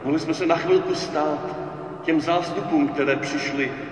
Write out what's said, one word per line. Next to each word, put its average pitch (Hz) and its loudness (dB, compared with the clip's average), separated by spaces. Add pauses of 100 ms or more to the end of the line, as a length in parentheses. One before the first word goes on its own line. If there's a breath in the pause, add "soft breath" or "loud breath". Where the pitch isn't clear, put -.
Mohli 143 2
jsme 156 -2
se 180 -2
na 165 4
chvilku 185 2
stát 151 -2 (480)
těm 160 2
zástupům, 156 2
které 139 2
přišly 139 -2 (200)